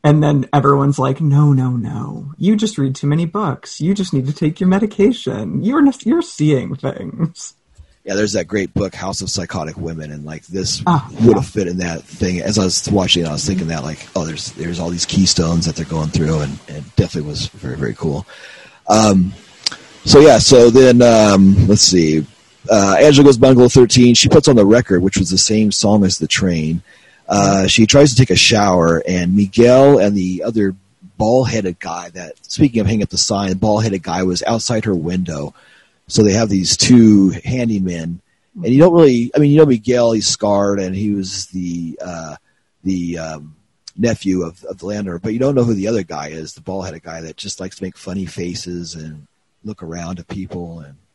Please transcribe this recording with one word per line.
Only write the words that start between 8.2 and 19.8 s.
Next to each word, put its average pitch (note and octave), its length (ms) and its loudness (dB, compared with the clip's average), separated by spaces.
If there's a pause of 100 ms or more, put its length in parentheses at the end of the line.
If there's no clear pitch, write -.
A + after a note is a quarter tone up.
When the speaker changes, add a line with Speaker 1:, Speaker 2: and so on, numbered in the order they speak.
Speaker 2:
that F#2 160 -4
great G2 260 -6
book, F#2+ 220 -4
House F#2+ 240 -10
of F#2 100 -10
Psychotic E2 460 -8
Women, E2 340 -12
and, D2 140 -16
like, D#2 220 -16
this F#2 400 -8
Speaker 1:
Ah, E3+ 220 -2 (120)
Speaker 2:
would A2 160 4
have F#2+ 80 -4
Speaker 1:
yeah. - 180 -8
Speaker 2:
fit F2+ 60 -6
in F2+ 100 -8
that E2+ 240 -8
thing. F#2 380 -6
As G#2+ 180 -4
I F#2+ 60 0
was - 260 -4
watching F#2 340 -2
it, D#2+ 40 -6
I D2+ 40 -6
was C#2+ 120 -8
thinking F#2 240 -4
that, D#2 160 -8
like, D2+ 320 -14
"Oh, E2 80 -4
there's, D#2 280 -12
there's E2+ 280 -10
all E2+ 100 -6
these F2 160 -8
keystones E2+ 600 0
that D#2+ 100 -6
they're E2 80 -8
going D#2 240 -6
through," D#2 320 -2
and, C#2 180 -8 (100)
and C#2+ 280 -10
definitely D#2+ 320 -4
was - 200 -10
very, - 280 -12
very A1 180 -8
cool. D#2 320 -8 (640)
Um, G2+ 440 4 (720)